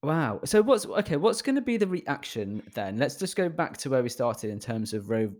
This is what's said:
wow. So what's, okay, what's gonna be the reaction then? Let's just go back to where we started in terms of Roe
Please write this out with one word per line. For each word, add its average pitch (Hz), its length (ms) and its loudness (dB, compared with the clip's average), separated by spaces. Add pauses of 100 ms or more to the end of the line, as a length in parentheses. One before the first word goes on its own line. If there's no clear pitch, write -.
wow. 143 420 0
So 214 180 6
what's, 226 240 4
okay, 196 300 0
what's 208 260 2
gonna 277 200 2
be 233 140 0
the 208 100 2
reaction 113 760 -4 (120)
then? 101 240 -4
Let's 139 180 0
just 185 200 -4
go 180 120 2
back - 300 -2
to 139 120 -4
where 131 120 4
we 123 60 2
started 113 420 -2
in 104 80 -6
terms 110 340 -4
of 104 180 -4
Roe 110 300 2